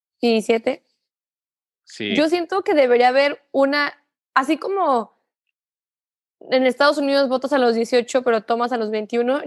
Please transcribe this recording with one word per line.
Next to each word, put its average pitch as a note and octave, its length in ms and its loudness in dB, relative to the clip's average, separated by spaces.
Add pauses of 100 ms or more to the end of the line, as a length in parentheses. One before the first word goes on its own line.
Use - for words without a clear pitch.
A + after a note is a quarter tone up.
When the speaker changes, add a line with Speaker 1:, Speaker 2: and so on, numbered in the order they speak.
(220)
Speaker 1:
¿Diecisiete? A3+ 640 0 (1000)
Speaker 2:
Sí. - 320 -6
Speaker 1:
Yo D4+ 140 2
siento F4 340 -2
que G4+ 100 0
debería B3 360 4
haber C#4 420 0
una, C#4 420 0 (400)
así C4+ 240 0
como D#4 640 -2 (1300)
en C4 140 2
Estados C#4+ 320 2
Unidos C#4 300 0
votas B3+ 240 -2
a D4 60 2
los A#3+ 180 2
dieciocho, A#3+ 480 0
pero A3+ 200 0
tomas A#3+ 280 -2
a B3 60 -2
los G#3+ 140 -4
veintiuno, A#3+ 560 -2